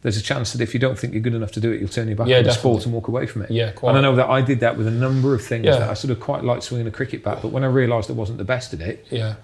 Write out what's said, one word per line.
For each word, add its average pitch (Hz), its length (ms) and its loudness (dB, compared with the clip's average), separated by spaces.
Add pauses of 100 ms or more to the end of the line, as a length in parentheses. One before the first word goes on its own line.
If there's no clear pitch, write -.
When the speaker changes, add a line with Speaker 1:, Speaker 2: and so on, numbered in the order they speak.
Speaker 1:
there's 107 140 0
a 107 60 -2
chance 127 300 -2
that 123 100 -4
if 110 120 -4
you 123 60 2
don't 127 180 2
think 120 160 -6
you're 110 80 -2
good 117 120 0
enough 110 180 -4
to - 80 -6
do 113 120 2
it, 104 80 -2
you'll 98 100 -4
turn 113 180 -4
your 107 80 -2
back 117 100 0
Speaker 2:
Yeah, 127 120 6
Speaker 1:
on 117 60 6
the - 60 4
Speaker 2:
definitely. 120 200 2
Speaker 1:
sport 110 160 2
and 117 80 -2
walk 110 140 -4
away 123 180 -2
from 107 160 -6
it. - 80 -8
Speaker 2:
Yeah, 113 220 0
quite. 123 180 0
Speaker 1:
And 135 80 6
I - 40 6
know 135 140 4
that 127 140 4
I 131 100 4
did 127 200 2
that 117 160 2
with 110 100 0
a 110 40 0
number 131 440 2
of 113 80 0
things 117 240 -2
Speaker 2:
Yeah. 143 120 6
Speaker 1:
that 107 120 0
I 104 40 -2
sort 131 160 -4
of 113 100 -2
quite - 240 -4
liked 123 180 0
swinging 120 240 -4
a 110 40 -4
cricket 127 320 -8
bat, - 200 -4
but 113 60 -4
when 131 160 -2
I 135 40 2
realised 120 420 2
I 127 40 -4
wasn't 113 240 -4
the 101 60 -6
best 123 300 -4
at - 60 -8
it, - 300 -8
Speaker 2:
Yeah. 110 340 -4